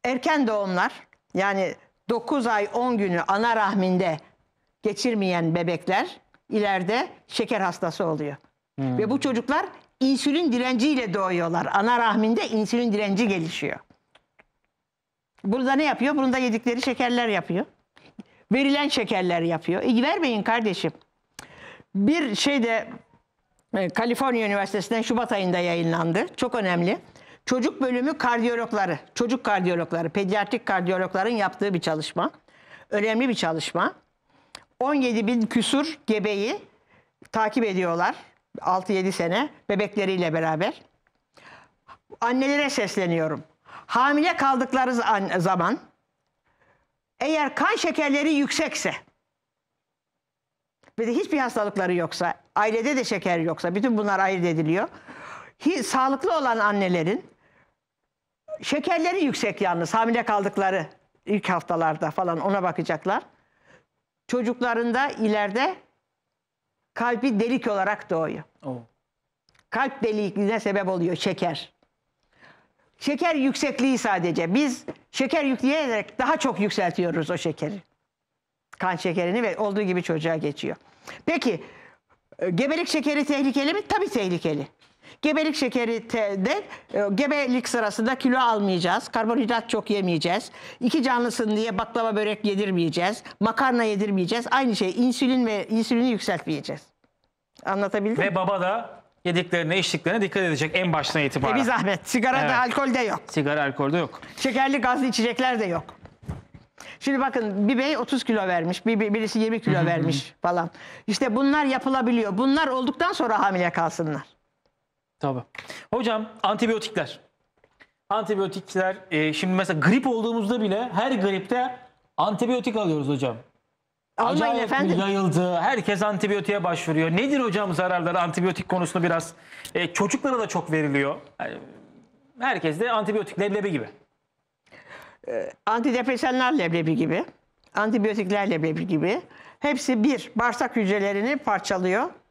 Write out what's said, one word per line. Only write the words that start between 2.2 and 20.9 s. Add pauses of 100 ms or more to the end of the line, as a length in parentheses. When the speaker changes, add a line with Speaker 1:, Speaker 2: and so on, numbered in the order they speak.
Speaker 1:
ay
on
günü
ana
rahminde (680)
geçirmeyen
bebekler (300)
ileride (200)
şeker
hastası
oluyor. (420)
Speaker 2:
Hmm.
Speaker 1:
Ve
bu
çocuklar (340)
insülin
direnciyle
doğuyorlar.
Ana
rahminde
insülin
direnci
gelişiyor. (1700)
Burada
ne
yapıyor?
Bunda
yedikleri
şekerler
yapıyor. (840)
Verilen
şekerler
yapıyor.
E,
vermeyin
kardeşim. (1000)